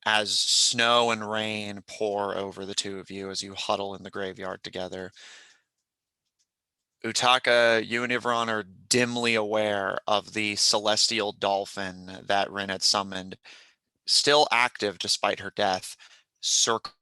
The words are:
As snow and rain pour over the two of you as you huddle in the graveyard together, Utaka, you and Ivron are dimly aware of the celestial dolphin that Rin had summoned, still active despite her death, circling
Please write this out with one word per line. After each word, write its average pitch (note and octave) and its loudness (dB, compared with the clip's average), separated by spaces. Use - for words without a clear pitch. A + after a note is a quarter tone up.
As G#2+ 2
snow A#2+ 4
and A2 -2
rain G#2+ -6
pour G2+ -2
over G2 -6
the G2 -8
two G2 -6
of F2+ -14
you G2 -8
as F#2+ -8
you G2 -12
huddle G2 -4
in F#2+ -14
the F#2+ -14
graveyard F#2+ -8
together, F#2 -10
Utaka, A#2+ 4
you A#2 -2
and B2 -2
Ivron A#2 0
are G#2+ -2
dimly A#2+ 0
aware G#2 0
of G2 0
the G#2 -2
celestial G#2 2
dolphin F#2+ -4
that G2 2
Rin G2 -6
had F#2+ -4
summoned, F#2+ -2
still D3 4
active A2 0
despite - -2
her F#2+ -10
death, F#2+ 0
circling - 0